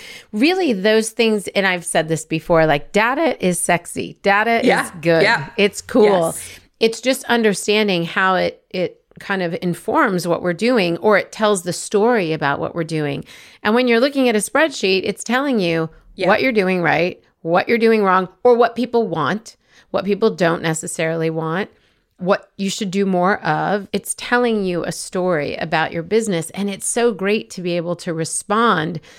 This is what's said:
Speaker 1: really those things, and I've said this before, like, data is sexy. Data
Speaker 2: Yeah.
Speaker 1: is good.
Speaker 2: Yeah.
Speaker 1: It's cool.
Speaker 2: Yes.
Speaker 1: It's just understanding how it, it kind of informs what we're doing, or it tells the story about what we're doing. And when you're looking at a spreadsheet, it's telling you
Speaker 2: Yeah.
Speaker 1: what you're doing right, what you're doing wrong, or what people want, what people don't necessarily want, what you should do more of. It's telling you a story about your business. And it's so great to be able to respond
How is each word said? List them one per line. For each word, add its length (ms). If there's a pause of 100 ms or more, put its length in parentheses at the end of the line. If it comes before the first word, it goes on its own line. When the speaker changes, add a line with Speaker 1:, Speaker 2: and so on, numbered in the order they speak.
(320)
Speaker 1:
really 420
those 360
things, 400
and 180
I've 180
said 220
this 180
before, 400
like, 260
data 440 (100)
is 140
sexy. 640
Data 420
Speaker 2:
Yeah. 220
Speaker 1:
is 60 (100)
good. 220
Speaker 2:
Yeah. 340
Speaker 1:
It's 240
cool. 540
Speaker 2:
Yes. 240 (200)
Speaker 1:
It's 220
just 240
understanding 800
how 320
it, 340
it 300 (200)
kind 220
of 200
informs 680
what 140
we're 120
doing, 440
or 200
it 140
tells 320
the 100
story 600
about 260
what 160
we're 80
doing. 400 (400)
And 100
when 140
you're 140
looking 260
at 80
a 40
spreadsheet, 680
it's 180
telling 360
you 300 (260)
Speaker 2:
Yeah. 120
Speaker 1:
what 140
you're 100
doing 300
right, 420 (180)
what 280
you're 80
doing 260
wrong, 240 (160)
or 120
what 200
people 320
want, 480 (360)
what 120
people 280
don't 320
necessarily 640
want, 400 (480)
what 400
you 120
should 220
do 140
more 400
of. 480
It's 240
telling 480
you 180
a 80
story 640
about 360
your 100
business. 460
And 200
it's 180
so 260
great 380
to 100
be 160
able 200
to 160
respond 840 (200)